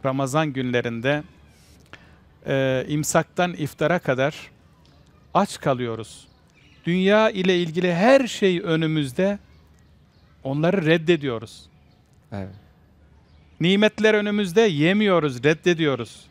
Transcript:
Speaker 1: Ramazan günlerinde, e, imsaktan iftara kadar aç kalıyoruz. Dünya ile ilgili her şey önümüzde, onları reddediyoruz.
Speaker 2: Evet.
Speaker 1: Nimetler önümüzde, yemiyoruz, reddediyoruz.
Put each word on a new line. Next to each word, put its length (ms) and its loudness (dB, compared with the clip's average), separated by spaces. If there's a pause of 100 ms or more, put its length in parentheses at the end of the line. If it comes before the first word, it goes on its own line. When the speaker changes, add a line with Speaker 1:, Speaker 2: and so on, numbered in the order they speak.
Speaker 1:
Ramazan 480 -2
günlerinde, 680 -2 (1200)
e, 420 -2
imsaktan 640 -2
iftara 460 -2
kadar 520 -2 (840)
aç 260 0
kalıyoruz. 680 -6 (560)
Dünya 460 2
ile 280 0
ilgili 360 -2
her 320 4
şey 380 0
önümüzde, 760 -2 (1040)
onları 420 0
reddediyoruz. 840 0 (640)
Speaker 2:
Evet. 220 -12 (1040)
Speaker 1:
Nimetler 540 2
önümüzde, 460 0
yemiyoruz, 840 2
reddediyoruz. 880 0